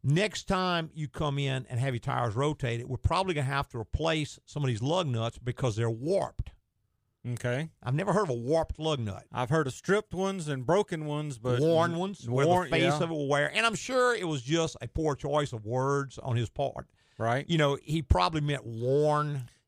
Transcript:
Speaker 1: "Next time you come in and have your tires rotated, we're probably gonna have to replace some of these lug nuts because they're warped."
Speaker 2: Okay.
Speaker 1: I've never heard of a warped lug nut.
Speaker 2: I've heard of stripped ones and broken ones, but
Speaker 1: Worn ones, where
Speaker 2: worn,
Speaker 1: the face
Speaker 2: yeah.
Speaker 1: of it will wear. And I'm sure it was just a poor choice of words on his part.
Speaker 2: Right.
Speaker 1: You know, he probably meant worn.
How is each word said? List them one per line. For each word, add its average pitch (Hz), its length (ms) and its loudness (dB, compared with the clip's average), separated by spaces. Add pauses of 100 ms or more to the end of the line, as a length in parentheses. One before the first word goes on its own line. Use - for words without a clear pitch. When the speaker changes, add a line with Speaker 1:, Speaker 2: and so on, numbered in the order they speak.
Speaker 1:
"Next 180 440 0
time 180 460 0
you 151 140 -6
come 143 320 -2
in 131 300 -2
and 120 100 -2
have 135 140 0
your 113 60 -2
tires 123 360 -2
rotated, 123 520 -2
we're 127 100 -6
probably 180 360 0
gonna 143 140 0
have 139 220 -2
to - 100 -10
replace 156 680 -2
some 147 180 -4
of 135 40 2
these 117 140 0
lug 160 260 0
nuts 117 300 -2
because 123 380 -2
they're 117 140 0
warped." 117 640 -2 (760)
Speaker 2:
Okay. 123 420 -4 (140)
Speaker 1:
I've 127 120 -2
never 185 180 0
heard 208 100 4
of 165 60 -2
a 127 40 0
warped 147 460 0
lug 156 200 0
nut. 104 340 -6
Speaker 2:
I've 120 160 -2
heard 156 180 4
of 127 60 -6
stripped - 400 -2
ones 185 340 -4
and 131 180 -4
broken 170 400 0
ones, 147 320 -6
but 123 220 0
Speaker 1:
Worn 165 380 4
ones, 185 320 -6
where 139 180 2
Speaker 2:
worn, 180 220 4
Speaker 1:
the - 20 -
face 165 120 2
Speaker 2:
yeah. 147 120 4
Speaker 1:
of 151 60 -2 (100)
it - 20 -2
will 147 140 -2
wear. 143 260 2
And 220 120 2
I'm 220 100 2
sure 247 400 2
it 185 120 -4
was 151 140 -2
just 156 400 0
a 120 60 -10
poor 156 260 0
choice 147 380 0
of 110 140 -10
words 131 540 0
on 120 180 -2
his 120 120 0
part. - 380 -6 (300)
Speaker 2:
Right. 117 320 0
Speaker 1:
You 165 80 4
know, 143 260 4
he 156 180 -2
probably 175 380 4
meant 147 260 -2
worn. 143 840 2 (180)